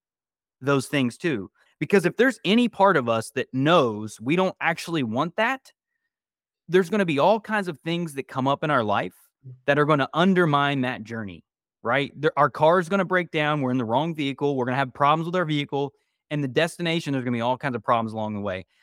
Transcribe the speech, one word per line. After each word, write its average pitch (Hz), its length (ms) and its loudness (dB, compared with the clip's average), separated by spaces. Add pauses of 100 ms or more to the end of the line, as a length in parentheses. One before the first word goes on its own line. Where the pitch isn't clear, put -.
(600)
those 135 260 0
things 131 300 -2
too. 120 340 -4 (300)
Because 170 260 2
if - 100 -2
there's 254 280 2
any 226 240 2
part 190 280 2
of 123 120 0
us 113 220 0
that - 220 -6
knows 127 680 2
we 131 160 -2
don't 185 240 0
actually 165 420 -4
want 127 340 -4
that, 254 360 -4 (960)
there's 175 220 2
gonna 202 140 0
be 156 140 -2
all 196 220 4
kinds 208 280 -4
of 156 120 -8
things 165 340 -4
that 135 140 -8
come 131 180 -4
up 139 160 -2
in 156 80 -2
our 127 140 2
life 104 300 -2 (520)
that 143 120 2
are 147 60 6
gonna 143 300 2
undermine 147 640 4
that 123 240 -4
journey, 107 400 -12 (380)
right? 131 340 -2
There, 143 200 -2
our 143 140 4
car 160 300 4
is 165 80 -4
gonna 196 160 0
break 180 260 -2
down. 151 300 0
We're 127 100 -2
in 127 80 0
the 123 60 -2
wrong 143 300 0
vehicle. 143 420 -2
We're 123 80 0
gonna 127 120 -2
have 135 180 -2
problems 156 320 2
with 175 100 -4
our 180 80 0
vehicle. 143 480 -4 (380)
And 147 120 -4
the 135 60 -2
destination, 165 640 -2
there's 131 120 -2
gonna 123 120 -2
be 117 60 -2
all 123 160 -2
kinds 135 180 -6
of 107 80 -10
problems 113 280 0
along 107 220 -6
the 104 60 -6
way. 92 260 -6 (160)